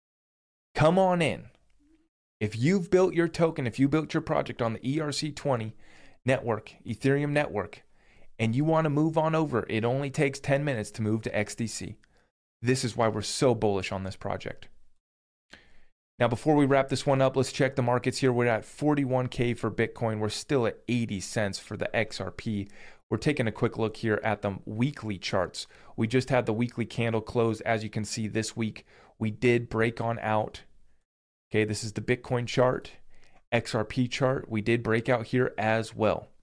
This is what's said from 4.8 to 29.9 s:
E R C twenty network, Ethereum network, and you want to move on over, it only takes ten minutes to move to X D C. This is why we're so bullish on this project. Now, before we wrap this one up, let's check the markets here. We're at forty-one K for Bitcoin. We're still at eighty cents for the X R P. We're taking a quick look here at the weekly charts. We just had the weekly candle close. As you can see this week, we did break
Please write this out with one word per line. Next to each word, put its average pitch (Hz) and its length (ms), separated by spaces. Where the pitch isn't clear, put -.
E 143 120
R 151 140
C 151 180
twenty 117 420
network, 120 480
Ethereum 139 460
network, 143 520
and 113 180
you 139 80
want 160 220
to 156 40
move 151 280
on 160 180
over, 143 340
it 110 140
only 135 260
takes 143 300
ten 147 240
minutes 120 280
to - 100
move 110 220
to - 120
X 104 200
D 117 100
C. 104 320
This 127 220
is 113 120
why 117 120
we're 110 140
so 127 340
bullish 104 360
on 95 120
this 95 120
project. - 520
Now, 120 80
before 123 280
we 147 100
wrap 135 240
this 127 160
one 135 160
up, 135 160
let's 131 160
check 135 240
the 135 40
markets 123 380
here. 131 120
We're 120 160
at 110 180
forty-one 135 640
K 120 260
for 110 180
Bitcoin. 110 480
We're 107 100
still 123 380
at - 200
eighty 113 320
cents 98 380
for - 200
the - 180
X 107 260
R 92 100
P. 101 360
We're 110 80
taking 131 300
a 107 40
quick 117 280
look 110 180
here 110 260
at 107 200
the 101 220
weekly 139 520
charts. - 480
We 113 100
just 123 220
had 123 160
the 113 80
weekly 117 320
candle 113 360
close. 113 400
As 113 220
you 107 60
can 107 160
see 110 220
this 110 280
week, 113 300
we 110 140
did 120 360
break 113 320